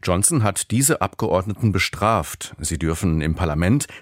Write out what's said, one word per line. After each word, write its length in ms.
Johnson 400
hat 280
diese 300
Abgeordneten 720
bestraft. 840
Sie 200
dürfen 440
im 140
Parlament 500